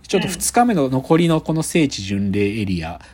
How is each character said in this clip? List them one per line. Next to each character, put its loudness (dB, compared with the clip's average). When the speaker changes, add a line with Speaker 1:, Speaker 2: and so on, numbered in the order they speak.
Speaker 1:
ち 0
ょ 2
っ 0
と -2
二 -6
日 4
目 2
の 2
残 2
り 4
の 2
こ -2
の 0
聖 2
地 -8
巡 -2
礼 0
エ -2
リ -2
ア、 -8
Speaker 2:
う -12
ん。 -16